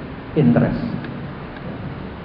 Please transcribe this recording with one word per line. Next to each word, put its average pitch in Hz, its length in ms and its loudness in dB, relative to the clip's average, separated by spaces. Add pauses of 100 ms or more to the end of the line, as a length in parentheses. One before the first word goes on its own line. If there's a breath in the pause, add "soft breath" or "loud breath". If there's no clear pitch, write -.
(380)
interest. 156 560 6 (1300)